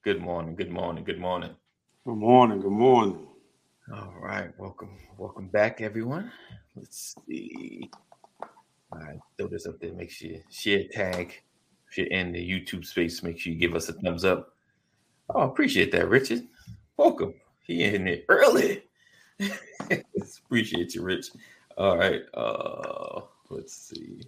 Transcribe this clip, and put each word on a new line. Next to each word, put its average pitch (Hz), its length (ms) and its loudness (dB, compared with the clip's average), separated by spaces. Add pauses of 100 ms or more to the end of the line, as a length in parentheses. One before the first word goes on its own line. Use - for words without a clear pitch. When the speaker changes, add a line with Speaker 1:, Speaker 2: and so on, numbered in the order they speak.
Speaker 1:
Good 95 160 0
morning. 85 340 -4
Good 90 160 -6
morning. 87 320 -6
Good 85 160 -6
morning. 90 320 -4 (540)
Speaker 2:
Good 117 100 -6
morning. 113 460 8
Good 98 100 0
morning. 107 560 6 (680)
Speaker 1:
All 98 280 -14
right. 95 400 -8
Welcome. 98 360 -14 (220)
Welcome 98 300 -12
back, 107 320 0
everyone. 117 500 -6 (460)
Let's - 400 -16 (100)
see. - 640 -12 (1000)
All 82 80 -14
right. 78 180 -14 (180)
Throw 95 120 -6
this - 180 -10
up - 140 -12
there. 82 120 -10
Make 87 200 -12
sure - 160 -14
you 82 200 -14
share, 101 440 0
tag. 90 500 -6 (480)
If - 80 -10
you're 95 80 0
in 90 240 -2
the 87 80 -6
YouTube 90 460 -8
space, 85 400 -2
make 82 160 -8
sure 85 120 -6
you 80 60 -6
give 82 160 0
us 80 140 -2
a 85 60 -8
thumbs 87 300 -4
up. 92 300 2 (760)
Oh, 254 100 0
appreciate 135 500 2
that, 87 180 2
Richard. 117 360 2 (520)
Welcome. 285 380 4 (300)
He 85 180 -2
in 101 220 2
there 90 240 -2
early. - 560 6 (560)
<laughs> - 1040 -6
Appreciate 87 500 -2
you, 85 80 -6
Rich. 92 280 -4 (460)
All 95 220 4
right. 92 240 2 (120)
Uh, 50 880 -6 (280)
let's - 240 -12
see. - 540 -16